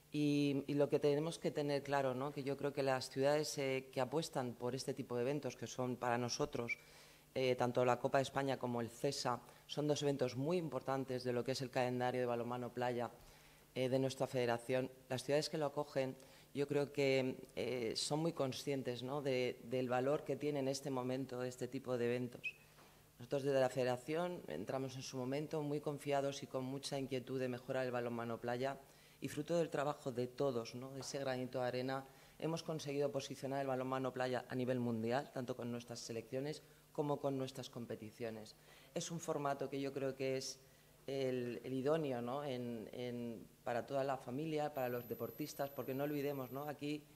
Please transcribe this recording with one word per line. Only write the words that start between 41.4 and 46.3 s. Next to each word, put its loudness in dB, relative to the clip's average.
el -4
idóneo, 2
¿no?, -2
en, -4
en, -4
para 0
toda 0
la 0
familia, -2
para 0
los -4
deportistas, -4
porque -4
no 0
olvidemos, -2